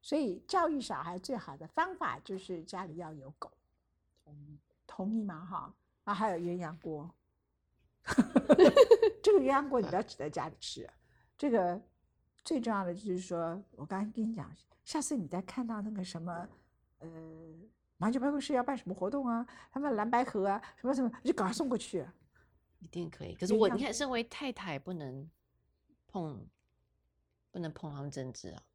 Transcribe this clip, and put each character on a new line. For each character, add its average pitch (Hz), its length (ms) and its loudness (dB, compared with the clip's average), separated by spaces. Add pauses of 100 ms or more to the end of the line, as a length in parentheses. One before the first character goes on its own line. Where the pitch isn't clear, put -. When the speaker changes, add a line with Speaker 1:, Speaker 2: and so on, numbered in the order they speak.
Speaker 1:
所 - 160 -2
以 214 320 0
教 339 220 2
育 190 100 -2
小 147 220 -6
孩 180 160 -6
最 247 180 -6
好 151 180 -10
的 156 140 -14
方 359 260 -2
法 151 260 -4
就 190 180 -8
是 175 260 -10
家 185 220 -8
里 156 100 -12
要 165 160 -10
有 139 260 -16
狗。 - 140 -12 (720)
Speaker 2:
同 147 100 -20
意。 147 240 -20 (280)
Speaker 1:
同 202 260 -4
意 220 100 0
吗？ 175 220 -8
哈。 185 300 -10 (300)
啊， 202 100 -2
还 208 160 0
有 175 80 -2
鸳 175 280 -4
鸯 156 120 -8
锅。 156 360 -10 (880)
<laughs> - 40 -14 (1160)
这 440 120 8
个 381 60 10
鸳 262 120 4
鸯 277 160 2
锅 262 100 2
你 208 80 2
不 147 80 -2
要 202 80 2
只 - 140 -8
在 147 120 -4
家 151 200 -4
里 - 100 -14
吃。 - 300 -12 (480)
这 285 140 2
个 185 280 4 (640)
最 311 160 0
重 226 140 0
要 196 100 0
的 175 120 -2
就 190 60 -10
是 190 180 -2
说， 170 440 -4 (100)
我 - 120 -12
刚 190 180 -4
才 214 80 -4
跟 220 160 -2
你 226 80 -4
讲， 135 160 -8 (360)
下 302 160 -4
次 - 120 -4
你 185 140 -4
再 185 140 -4
看 240 240 -6
到 220 160 -6
那 214 80 -6
个 202 120 -6
什 180 180 -8
么， 175 280 -8 (520)
呃， 165 80 -14 (920)
马 185 100 0
英 233 40 2
九 262 60 0
办 269 120 0
公 285 100 -2
室 269 140 -4
要 247 80 4
办 277 120 -2
什 233 140 -8
么 185 60 -4
活 196 160 -2
动 277 160 -2
啊， 233 200 -2 (240)
他 - 80 -6
们 285 160 0
蓝 214 160 0
白 247 140 4
河 202 240 0
啊， 202 140 0 (140)
什 - 100 -8
么 269 80 2
什 262 100 2
么， 233 80 0 (100)
你 254 80 0
就 - 60 4
赶 196 100 2
快 185 60 2
送 285 160 -2
过 240 80 2
去。 - 260 -4 (760)
Speaker 2:
一 170 80 -20
定 170 240 -8
可 - 160 -12
以。 175 80 -10
可 175 120 -4
是 196 60 4
我， 214 160 8
Speaker 1:
鸳 - 40 4
鸯 226 40 0
Speaker 2:
你 240 80 0
看， 226 80 -2
身 285 160 0
为 240 160 0
太 269 260 -6
太 175 280 -6
不 180 160 -8
能 139 340 -10 (800)
碰， 156 400 -8 (1000)
不 - 80 -10
能 165 120 -6
碰 156 220 -10
他 143 80 -10
们 143 100 -8
政 131 220 -8
治 - 160 -14
啊。 80 140 -16 (120)